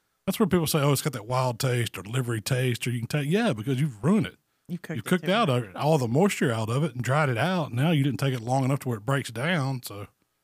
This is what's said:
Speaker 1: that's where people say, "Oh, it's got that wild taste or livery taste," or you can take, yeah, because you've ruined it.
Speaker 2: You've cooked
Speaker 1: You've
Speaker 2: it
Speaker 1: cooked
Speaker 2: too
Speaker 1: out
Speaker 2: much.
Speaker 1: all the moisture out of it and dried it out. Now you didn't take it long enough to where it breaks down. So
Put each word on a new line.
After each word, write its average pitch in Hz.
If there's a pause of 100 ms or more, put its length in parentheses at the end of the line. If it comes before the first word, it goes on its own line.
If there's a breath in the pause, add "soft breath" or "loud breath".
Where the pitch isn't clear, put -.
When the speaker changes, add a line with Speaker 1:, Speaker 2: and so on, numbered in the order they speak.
(260)
Speaker 1:
that's 190
where 220
people 170
say, 156
"Oh, 143
it's 131
got 147
that 107
wild 123
taste 123
or 90
livery 117
taste," 127
or 123
you 120
can 113
take, 147
yeah, 208
because 123
you've 120
ruined 185
it. - (320)
Speaker 2:
You've 170
cooked 160
Speaker 1:
You've 113
Speaker 2:
it -
Speaker 1:
cooked 180
Speaker 2:
too 180
Speaker 1:
out 220
Speaker 2:
much. 123
Speaker 1:
all 151
the 123
moisture 156
out 110
of 127
it 143
and 123
dried 143
it 117
out. 170
Now 135
you 143
didn't 139
take 139
it 123
long 127
enough 139
to -
where 117
it 101
breaks 135
down. 131
So 101 (360)